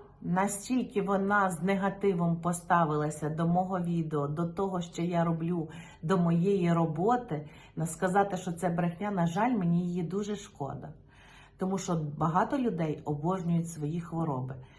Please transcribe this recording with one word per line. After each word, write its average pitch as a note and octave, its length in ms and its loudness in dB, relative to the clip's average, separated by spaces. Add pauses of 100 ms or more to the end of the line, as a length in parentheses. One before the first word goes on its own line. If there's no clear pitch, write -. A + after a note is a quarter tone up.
(220)
настільки G3+ 800 0
вона G3 480 2
з D#3+ 120 -4
негативом F#3+ 760 2
поставилася D#3 920 0
до D#3+ 180 0
мого F3+ 340 2
відео, D#3 480 0
до D#3+ 180 -2
того, F#3 340 -2
що E3+ 220 -6
я E3+ 220 2
роблю, E3 440 0 (340)
до F3+ 160 2
моєї F3 540 4
роботи, E3 760 2 (280)
на-, D#3+ 100 -2
сказати, F#3+ 500 2
що F3 160 -4
це F3 160 -2
брехня, E3+ 420 0
на F3+ 160 2
жаль, G3+ 240 0
мені F3+ 360 2
її F3 160 -2
дуже G3 340 -4
шкода. C3 520 -10 (720)
Тому F#3+ 200 -2
що F3 220 0 (180)
багато F#3 400 2
людей E3+ 460 0
обожнюють E3 640 0
свої D3+ 300 -4
хвороби. C#3+ 540 -4 (240)